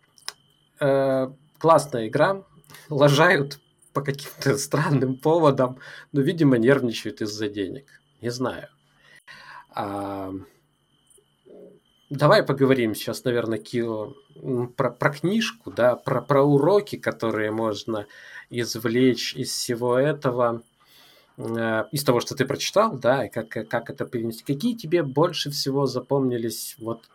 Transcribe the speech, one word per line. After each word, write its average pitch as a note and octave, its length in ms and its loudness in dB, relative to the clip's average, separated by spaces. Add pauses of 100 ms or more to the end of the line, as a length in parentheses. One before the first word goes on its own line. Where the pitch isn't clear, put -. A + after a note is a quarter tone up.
(800)
э, C3+ 460 2 (320)
классная D3 480 4
игра. G3 360 0 (460)
Лажают D3 680 4 (340)
по - 80 -2
каким-то - 560 -2
<laughs> - 20 -6
странным C#3 580 0
поводам. D3 640 2 (340)
Но, C#3+ 80 2
видимо, D3 360 4
нервничают A#2 640 0
из-за G#2+ 280 -6
денег. - 520 -10 (200)
Не A#2 100 -6
знаю. B2 380 -6 (1000)
А, G2 640 -8 (1800)
давай D3+ 340 4
поговорим B2+ 520 2
сейчас, - 300 -8
наверное, A2+ 340 -2
Кио, A2+ 560 -6 (200)
м, B2 380 -4
про, B2 180 0
про D3+ 200 0
книжку, G3+ 600 -2
да, A#2+ 260 2
про, C3+ 240 -4
про C#3 220 4
уроки, D3+ 540 4
которые A2 540 -2
можно G#2+ 560 -4 (420)
извлечь A#2+ 840 0
из C3+ 160 -6
всего B2 460 -2
этого, B2+ 680 0 (720)
э, A2+ 540 -2
из D3 140 -4
того, A#2+ 160 2
что - 140 -8
ты - 100 0
прочитал, F#3+ 520 0
да, B2 280 0
и G2 40 -8
как, - 200 -8
как A#2 400 -6
это C3 160 -8
перенести. A2+ 400 -6
Какие G#3 300 -4
тебе E3+ 280 0
больше D3 480 0
всего C#3 360 -2
запомнились B2 920 -2
вот A2+ 360 -10